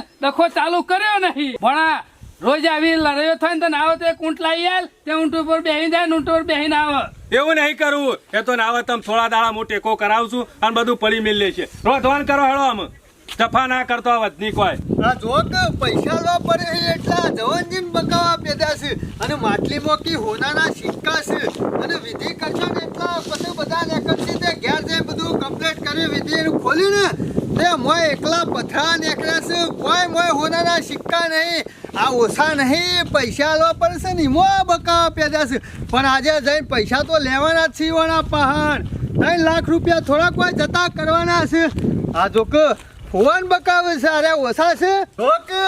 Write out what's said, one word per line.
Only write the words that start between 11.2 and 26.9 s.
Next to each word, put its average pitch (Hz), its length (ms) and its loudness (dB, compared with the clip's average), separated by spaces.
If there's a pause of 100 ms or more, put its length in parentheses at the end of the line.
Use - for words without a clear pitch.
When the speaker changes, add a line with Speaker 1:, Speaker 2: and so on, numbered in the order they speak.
Speaker 2:
લેશે. 180 320 -2 (160)
રોધવાન 269 400 2
કરો 277 200 2
હેડો 277 160 2
આમ. 220 280 -2 (500)
જફા 233 280 2
ના 254 160 0
કરતો 240 260 -2
આ 233 80 4
વધની 202 340 -2
કોઈ. 185 260 2 (280)
Speaker 3:
આ 247 80 4
જો - 360 0
કે - 280 0
પૈસા - 380 0
લેવા 349 220 0
પડે 339 260 0
છે 339 280 -2
એટલા 349 380 -2
જવાનજીને 349 600 -4
બકાવા 339 480 0
પેદા 302 380 -4
છે. 285 180 -8
અને 240 420 -6
માટલીમાં 285 640 0
કી 330 160 -4
હોનાના 277 520 -2
સિક્કા - 560 -4
છે. - 420 -4
અને - 320 -4
વિધિ 392 380 -8
કરશો 339 400 -4
ને - 120 -4
એટલા 339 440 -4
પછી 349 280 -6
બધા 320 240 -4
નીકળશે - 520 -2
તે 349 260 -2
ઘેર 294 220 -2
જઈને 320 200 -4
બધું - 380 -4
કમ્પ્લીટ 320 440 -6
કરી 302 220 -4
વિધિ 311 340 -2
એનું 320 200 -2
ખોલ્યું 392 320 2